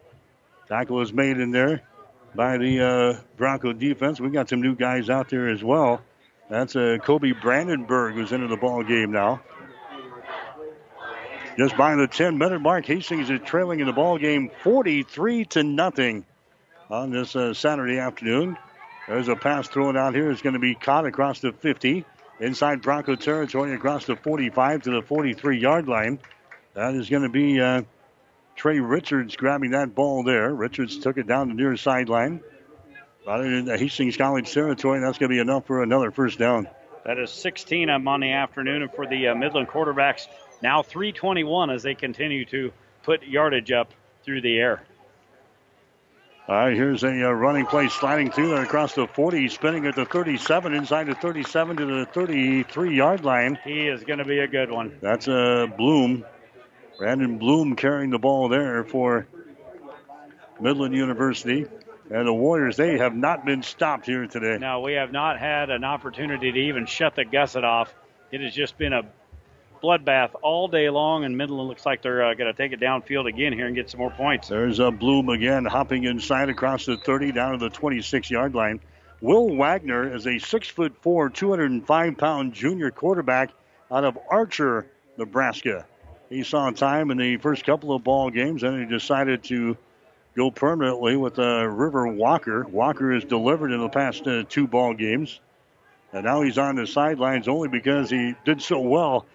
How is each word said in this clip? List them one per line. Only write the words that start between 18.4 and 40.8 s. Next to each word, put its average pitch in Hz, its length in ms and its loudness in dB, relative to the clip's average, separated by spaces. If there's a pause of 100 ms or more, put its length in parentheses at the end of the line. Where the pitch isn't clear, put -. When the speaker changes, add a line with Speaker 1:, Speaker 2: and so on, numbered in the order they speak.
Speaker 1:
There's 120 200 -2
a 123 60 2
pass 143 340 0
thrown 139 280 0
out 131 180 0
here. 147 160 2
It's 123 100 -4
gonna 131 200 -2
be 123 160 0
caught 151 280 2
across 139 360 -2
the 123 120 -2
fifty, 151 520 0 (340)
inside 131 420 0
Bronco 139 360 0
territory, 143 580 -2
across 135 320 -2
the 120 80 -2
forty-five 139 680 0
to 127 80 -4
the 120 120 0
forty-three-yard 143 840 0
line. 120 320 0 (540)
That 120 200 -2
is 123 160 -4
gonna 139 180 2
be, 139 320 4
uh, 127 220 4 (720)
Trey 156 220 2
Richards 131 580 -2
grabbing 135 340 0
that 131 240 0
ball 135 280 0
there. 123 300 2
Richards 120 460 -4
took 135 180 -2
it 120 100 -4
down 127 220 2
the 113 60 -4
near 127 220 0
sideline. 127 640 0 (840)
Got 104 160 -2
it 131 120 -2
in 127 120 -2
the 117 140 -2
Hastings 131 380 -2
College 135 360 0
territory, 139 460 0
and 131 80 -2
that's 131 120 -2
gonna 131 120 2
be 123 80 2
enough 131 280 0
for 131 160 0
another 120 280 2
first 123 280 0
down. 117 300 2 (360)
Speaker 2:
That 120 140 -4
is 120 120 -6
sixteen 175 600 -4
on 139 140 0
Monday 135 280 0
afternoon, 139 500 -2
and 131 100 -8
for 139 140 -8
the, 131 220 0
uh, 117 60 2
Midland 135 340 -2
quarterbacks, 139 600 0 (340)
now 139 200 2